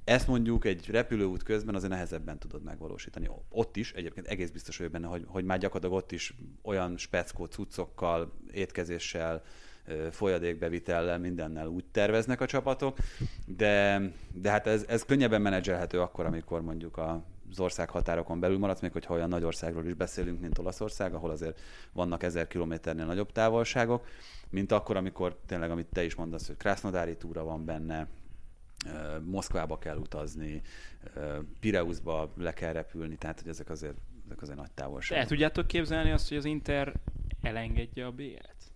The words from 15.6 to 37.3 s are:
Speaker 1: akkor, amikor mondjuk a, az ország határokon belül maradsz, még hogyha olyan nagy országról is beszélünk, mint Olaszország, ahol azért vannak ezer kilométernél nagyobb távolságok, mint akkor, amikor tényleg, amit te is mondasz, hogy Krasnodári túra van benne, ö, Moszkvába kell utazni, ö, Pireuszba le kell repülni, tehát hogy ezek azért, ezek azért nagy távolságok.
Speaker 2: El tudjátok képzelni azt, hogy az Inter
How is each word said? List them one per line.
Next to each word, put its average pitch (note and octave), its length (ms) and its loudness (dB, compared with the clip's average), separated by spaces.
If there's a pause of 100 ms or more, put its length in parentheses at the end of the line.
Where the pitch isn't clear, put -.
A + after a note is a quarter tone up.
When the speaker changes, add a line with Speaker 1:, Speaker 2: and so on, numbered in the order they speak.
Speaker 1:
akkor, F2 240 0
amikor E2 360 0
mondjuk E2 360 -4
a, D#2+ 260 -2 (280)
az F#2 80 -8
ország F2 300 2
határokon E2+ 500 2
belül F#2 180 6
maradsz, G2 240 2
még F2+ 100 0
hogyha E2+ 220 -2
olyan E2+ 160 2
nagy F2 140 2
országról E2 420 0
is F2 80 -2
beszélünk, F2 480 -2
mint E2+ 160 2
Olaszország, F#2 560 -2
ahol E2 160 -2
azért D#2+ 300 -4 (340)
vannak F2 300 0
ezer E2+ 240 0
kilométernél E2 580 -2
nagyobb F#2+ 260 0
távolságok, A#2 720 4 (440)
mint G2 220 0
akkor, G#2 260 4
amikor F2+ 480 0
tényleg, E2+ 260 0
amit E2+ 220 -2
te F2+ 100 4
is E2 120 0
mondasz, E2 320 -4
hogy D#2 100 -4
Krasnodári F#2 600 0
túra D#2+ 260 -6
van D#2+ 220 -4
benne, D#2 420 -2 (800)
ö, D#2 340 -4
Moszkvába D#2+ 580 0
kell D2+ 200 -4
utazni, D2+ 640 -4 (520)
ö, D2 240 -4 (220)
Pireuszba E2 800 2
le E2 160 -2
kell E2 200 -4
repülni, D#2+ 420 -4
tehát D#2 260 -6
hogy E2 80 -8
ezek D2+ 200 -8
azért, D2 260 -6 (300)
ezek C#2+ 160 -10
azért C#2+ 160 -10
nagy C#2+ 140 -10
távolságok. C3 520 -2
Speaker 2:
El A#2 60 -2
tudjátok D#3 380 4
képzelni D#3+ 440 2
azt, D3+ 160 6
hogy D3 100 0
az C#3+ 80 -2
Inter C#3+ 480 0 (480)